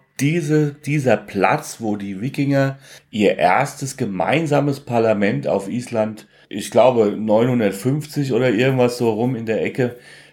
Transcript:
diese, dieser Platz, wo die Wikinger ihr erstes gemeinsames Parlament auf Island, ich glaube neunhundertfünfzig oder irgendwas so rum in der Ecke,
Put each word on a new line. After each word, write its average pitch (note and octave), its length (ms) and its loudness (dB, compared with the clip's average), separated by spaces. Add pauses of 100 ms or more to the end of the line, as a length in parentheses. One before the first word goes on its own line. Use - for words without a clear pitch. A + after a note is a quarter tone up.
(200)
diese, D3+ 520 2
dieser C#3 440 0
Platz, - 640 -2
wo G#2+ 160 -4
die G2 240 -10
Wikinger C3+ 580 -2 (320)
ihr - 280 2
erstes C3 580 0
gemeinsames C#3 840 0
Parlament A2+ 680 0
auf F#2+ 200 -2
Island, A2 600 -6 (200)
ich - 220 -10
glaube A#2 480 4
neunhundertfünfzig B2 1160 0
oder B2+ 160 2
irgendwas B2 480 2
so A#2 120 2
rum A#2+ 240 -2
in A2+ 120 -8
der G#2+ 180 -2
Ecke, A#2+ 320 -2 (360)